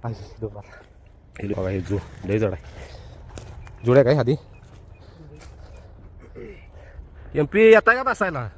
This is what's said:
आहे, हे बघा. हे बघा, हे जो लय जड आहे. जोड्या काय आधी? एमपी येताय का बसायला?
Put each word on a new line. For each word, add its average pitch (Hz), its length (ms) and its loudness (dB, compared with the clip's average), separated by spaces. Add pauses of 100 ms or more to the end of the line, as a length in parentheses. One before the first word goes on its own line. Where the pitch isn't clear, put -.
आहे, 113 140 -8
हे 110 280 -16
बघा. 101 140 -14 (800)
हे 101 60 -8
बघा, 98 200 -4
हे 98 120 -4
जो 98 180 -4 (260)
लय 101 140 -2
जड 104 140 -2
आहे. - 100 -12 (1200)
जोड्या 127 200 6
काय 127 100 4
आधी? 131 200 0 (3000)
एमपी 151 260 0
येताय 220 360 8
का 262 60 -4
बसायला? 185 560 -4